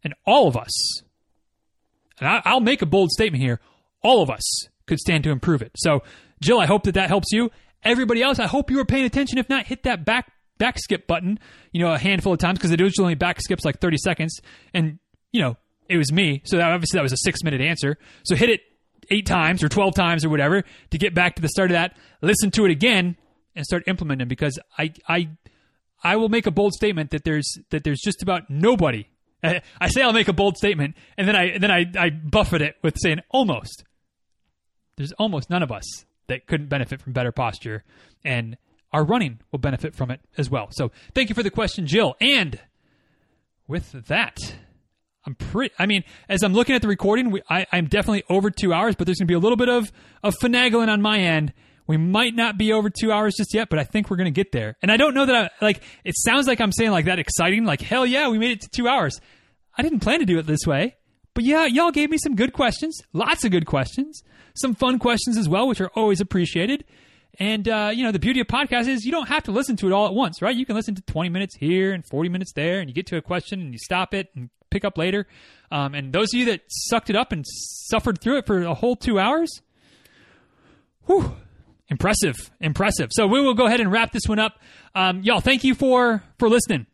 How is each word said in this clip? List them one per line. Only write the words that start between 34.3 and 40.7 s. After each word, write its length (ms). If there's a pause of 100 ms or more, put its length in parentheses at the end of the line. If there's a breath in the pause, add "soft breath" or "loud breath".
There's 160
almost 360
none 140
of 80
us 140 (420)
that 200
couldn't 220
benefit 320
from 140
better 180
posture, 520 (400 soft breath)
and 340 (340)
our 120
running 360 (100)
will 100
benefit 340
from 160
it 100 (160)
as 140
well. 220